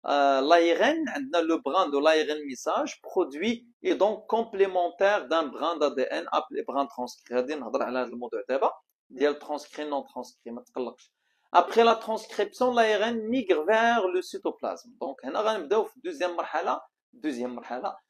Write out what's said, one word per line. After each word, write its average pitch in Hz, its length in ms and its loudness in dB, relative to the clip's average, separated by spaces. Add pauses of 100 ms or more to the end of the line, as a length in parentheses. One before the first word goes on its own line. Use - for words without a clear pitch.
آه، 139 340 4
لا 156 160 6
يغن، 220 520 4
عندنا 165 300 -2
لو 165 200 2
بران 180 320 0
دو 139 100 2
لا 160 140 6
يغن 151 320 0
ميساج 170 480 -4 (100)
برودوي 185 640 -2 (180)
اي 180 100 2
دونك 208 240 2
كومبليمونتير 196 1000 0
دان 151 320 0
بران 143 440 0
دي 127 80 0
ان 156 300 -4
ابلي - 360 -2
بران 135 200 -2
ترانسكري. - 480 -8
غادي 127 180 0
نهضر 123 280 -4
على 123 160 -2
هذا 120 100 -2
الموضوع 117 400 -8
دابا 139 220 0 (400)
ديال 143 280 0
ترانسكري 151 520 -10
نون 135 140 -4 (100)
ترانسكري، 117 380 -14
ما 123 100 -12
تقلقش. - 500 -12 (400)
Après 180 300 6
la 226 140 6
transcription, 220 760 -4
l'A 226 140 4 (120)
R 196 40 0
N 233 160 -2 (100)
migre 190 360 0
vers 220 420 2
le 180 160 -2
cytoplasme. - 760 -8
Donc, 135 240 -10
هنا 175 160 -4
غنبداو 220 440 0
في - 120 -12
الدوزيام 175 400 -6
مرحلة، - 440 -2 (320)
دوزيام 123 420 -6
مرحلة 123 420 -8 (140)